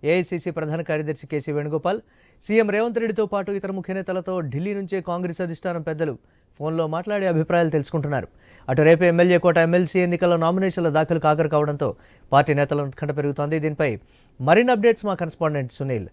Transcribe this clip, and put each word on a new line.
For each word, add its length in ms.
ఏఐసీసీ 460
ప్రధాన 320
కార్యదర్శి 440
కేసీ 260
వేణుగోపాల్, 480
సీఎం 280
రేవంత్ 280
రెడ్డితో 280
పాటు 260
ఇతర 180
ముఖ్య 240
నేతలతో 460
ఢిల్లీ 340
నుంచే 260
కాంగ్రెస్ 400
అధిష్టానం 420
పెద్దలు 360
ఫోన్లో 280
మాట్లాడి 400
అభిప్రాయాలు 440
తెలుసుకుంటున్నారు. 580
అటు 140
రేపు 220
ఎమ్మెల్యే 340
కోట 200
ఎంఎల్సీ 420
ఎన్నికల్లో 360
నామినేషన్ల 520
దాఖలు 300
కాకర 280
కావడంతో 500
పార్టీ 220
నేతల 280
ఉత్కంఠ 340
పెరుగుతోంది. 420
దీనిపై 400
మరిన్ని 320
అప్‌డేట్స్ 340
మా 80
కరెస్పాండెంట్ 580
సునీల్ 400